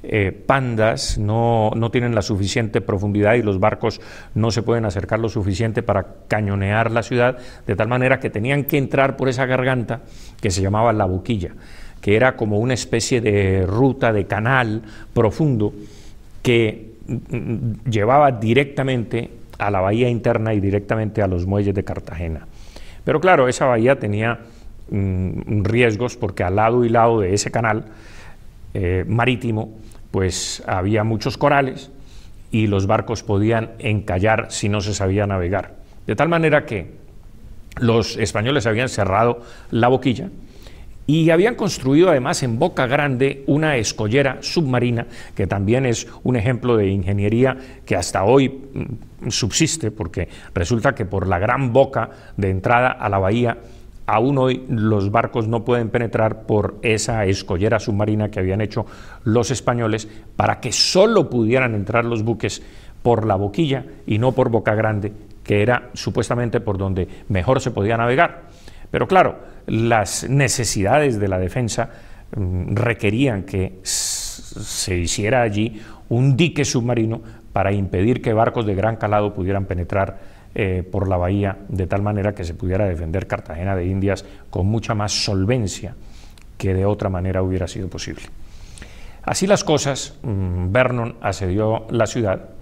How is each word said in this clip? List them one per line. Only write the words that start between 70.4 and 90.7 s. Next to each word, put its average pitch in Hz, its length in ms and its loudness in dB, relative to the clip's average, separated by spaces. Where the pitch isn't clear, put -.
de 101 100 0
la 92 100 0
defensa, 113 520 -2
mm, 90 400 -2
requerían 110 680 0
que - 400 -4
s-, - 800 -6
se - 340 -4
hiciera 104 460 0
allí 110 380 -2
un 127 280 4
dique 151 280 2
submarino 117 560 0
para 98 200 2
impedir 101 500 0
que 120 100 0
barcos 117 340 2
de 101 80 0
gran 107 220 0
calado 104 380 0
pudieran 98 320 -2
penetrar, 95 720 -4
eh, 92 320 0
por 95 160 -2
la 95 120 0
bahía, 95 400 0
de 92 180 -2
tal 101 140 -2
manera 104 340 0
que 98 80 -8
se 82 120 -6
pudiera 92 320 0
defender 87 400 -2
Cartagena 95 500 -4
de 87 80 -2
Indias 95 400 0
con 98 180 -2
mucha 110 280 0
más 104 180 -2
solvencia 101 840 -2
que 95 160 -2
de 95 140 2
otra 101 240 0
manera 92 320 -2
hubiera 92 260 -2
sido 95 200 -8
posible. - 340 -10
Así - 240 -2
las 202 180 4
cosas, 139 580 -2
mm, 92 500 -2